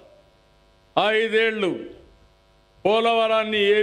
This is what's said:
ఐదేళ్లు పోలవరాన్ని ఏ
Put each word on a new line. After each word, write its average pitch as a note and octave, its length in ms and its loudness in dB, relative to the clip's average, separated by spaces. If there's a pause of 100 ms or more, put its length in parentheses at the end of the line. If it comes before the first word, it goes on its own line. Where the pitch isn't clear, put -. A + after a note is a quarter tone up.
(1160)
ఐదేళ్లు A3 560 0 (1120)
పోలవరాన్ని A3 760 0 (160)
ఏ G#3+ 80 2